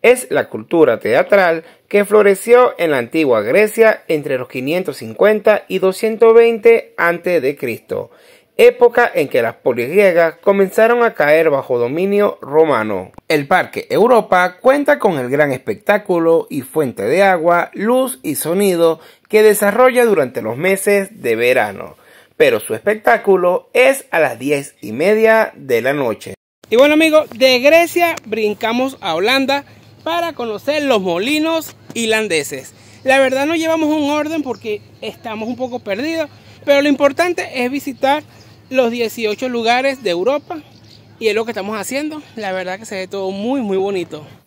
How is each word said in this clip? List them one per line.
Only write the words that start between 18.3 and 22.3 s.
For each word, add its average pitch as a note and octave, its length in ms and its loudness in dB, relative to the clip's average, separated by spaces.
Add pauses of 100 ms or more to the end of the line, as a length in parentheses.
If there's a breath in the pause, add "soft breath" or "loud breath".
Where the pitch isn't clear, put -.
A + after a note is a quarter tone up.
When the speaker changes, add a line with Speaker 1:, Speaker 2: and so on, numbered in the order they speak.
Speaker 1:
sonido E3+ 640 0 (300 soft breath)
que G#3+ 140 4
desarrolla G#3+ 640 4
durante C#3+ 360 0
los A2+ 160 -6
meses G3 640 -2
de A#2 140 0
verano, G#2 600 -2 (420 soft breath)